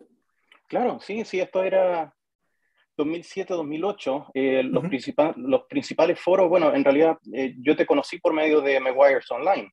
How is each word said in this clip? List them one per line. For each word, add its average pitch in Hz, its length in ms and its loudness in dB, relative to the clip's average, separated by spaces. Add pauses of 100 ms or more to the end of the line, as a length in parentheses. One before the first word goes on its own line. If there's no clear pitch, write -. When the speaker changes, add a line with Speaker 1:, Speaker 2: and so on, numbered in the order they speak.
(680)
Speaker 1:
Claro, 196 340 -4
sí, 214 240 -8
sí, 185 140 -6
esto 185 240 -2
era 180 500 0 (840)
dos 147 100 -2
mil 165 160 -6
siete, 190 300 -10
dos 165 120 -4
mil 156 200 -8
ocho, 147 480 -6
eh, 131 300 0
los 131 180 -2
Speaker 2:
Ujú. 170 80 -6
Speaker 1:
principal-, 143 480 -2
los 127 260 0
principales 160 560 0
foros, 185 300 2
bueno, 165 240 4
en 139 100 2
realidad, 151 340 4 (160)
eh, 123 260 -6
yo 143 160 2
te 165 100 0
conocí 151 340 -2
por 165 140 0
medio 156 280 2
de 139 180 2
Meguiar's 131 520 2
Online, 131 420 -2